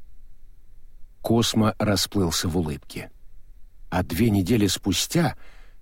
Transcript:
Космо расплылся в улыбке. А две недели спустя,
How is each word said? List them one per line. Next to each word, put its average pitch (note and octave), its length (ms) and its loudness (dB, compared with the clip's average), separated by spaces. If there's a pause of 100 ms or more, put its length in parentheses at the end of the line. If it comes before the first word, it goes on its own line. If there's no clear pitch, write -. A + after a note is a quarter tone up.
(1200)
Космо A2+ 560 4
расплылся F#2+ 720 2
в E2 100 2
улыбке. - 520 -4 (800)
А F2+ 120 0
две G#2+ 260 2
недели G2+ 380 4
спустя, - 680 2 (460)